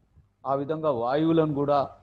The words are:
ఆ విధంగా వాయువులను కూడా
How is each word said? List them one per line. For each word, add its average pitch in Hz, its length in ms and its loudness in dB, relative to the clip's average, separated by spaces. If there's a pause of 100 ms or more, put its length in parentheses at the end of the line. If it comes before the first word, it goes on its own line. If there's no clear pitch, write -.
(460)
ఆ 135 100 0
విధంగా 156 360 -2
వాయువులను 156 640 2
కూడా 139 500 0